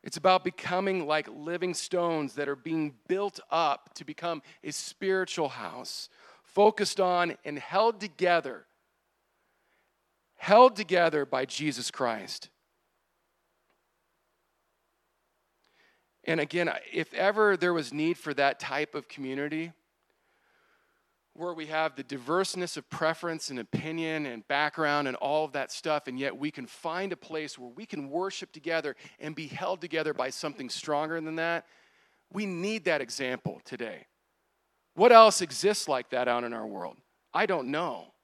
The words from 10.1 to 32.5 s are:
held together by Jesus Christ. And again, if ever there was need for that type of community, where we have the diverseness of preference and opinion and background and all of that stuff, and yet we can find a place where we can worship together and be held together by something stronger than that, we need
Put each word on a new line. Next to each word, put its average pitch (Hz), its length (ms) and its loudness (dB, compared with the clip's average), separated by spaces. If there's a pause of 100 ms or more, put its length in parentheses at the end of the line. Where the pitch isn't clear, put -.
held 226 400 8
together 170 500 2
by 131 200 -2
Jesus 139 440 -4
Christ. 110 600 -4 (3750)
And 165 160 0
again, 160 320 0 (220)
if 160 220 -4
ever 202 420 4
there 175 160 2
was 147 180 -4
need 156 280 0
for 151 160 -8
that 139 240 2
type 143 340 -4
of 147 140 -8
community, 147 680 -6 (1600)
where 175 200 -6
we 160 120 -8
have 156 320 -2
the 135 60 -8
diverseness 165 720 -2
of 147 120 -14
preference 160 600 -2
and 131 100 -6
opinion 160 680 -4
and 120 220 -10
background 147 580 0
and 127 120 -2
all 151 260 0
of 147 80 -6
that 139 180 -4
stuff, 151 380 -4
and 127 100 -8
yet 131 200 -4
we 147 120 -4
can 135 160 -10
find 180 460 -6
a 170 60 -8
place 156 420 -10
where 123 100 -14
we 131 160 -16
can 147 240 -8
worship 180 440 -4
together 160 420 -4 (240)
and 156 160 -10
be 160 120 -10
held 175 340 -6
together 160 320 -2
by 131 160 -2
something 139 400 -8
stronger 156 500 -2
than 156 160 -8
that, 165 320 -2 (640)
we 208 140 -4
need 190 400 -4